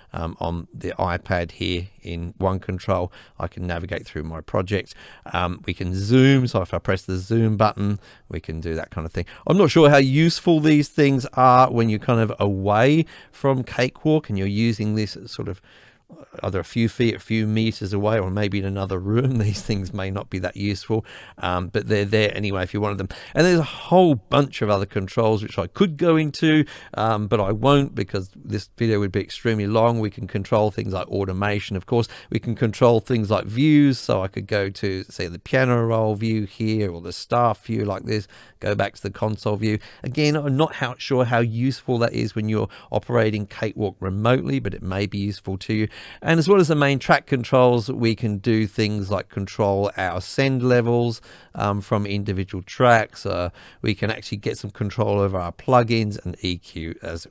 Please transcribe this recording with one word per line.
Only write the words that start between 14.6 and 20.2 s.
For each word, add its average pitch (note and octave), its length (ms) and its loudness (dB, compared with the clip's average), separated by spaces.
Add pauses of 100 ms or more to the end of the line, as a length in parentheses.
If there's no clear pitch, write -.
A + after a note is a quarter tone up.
this G#2+ 320 -4
sort G#2+ 200 -10
of F2+ 140 -10 (800)
either F#2+ 180 -4
a E2 40 -4
few A#2 260 0
feet, A#2 240 0
a - 60 -12
few A2 260 -2
meters G#2+ 480 -2
away, G#2 240 0
or F#2 140 -2
maybe G2+ 260 -2
in F#2+ 80 -4
another G2 320 -4
room. A#2 400 0
<laughs> - 0 -
These G#2 240 -2
things F#2+ 320 -4
may F#2+ 160 -6
not G2 220 -8